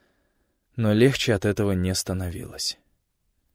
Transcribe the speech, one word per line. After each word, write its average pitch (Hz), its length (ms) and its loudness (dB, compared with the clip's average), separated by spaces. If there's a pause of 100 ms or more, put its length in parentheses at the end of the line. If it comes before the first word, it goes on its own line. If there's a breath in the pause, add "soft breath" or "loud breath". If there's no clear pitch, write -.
(760)
Но 110 180 2
легче 120 400 4
от 101 120 -2
этого 101 280 0
не 92 200 0
становилось. 90 840 -6 (760)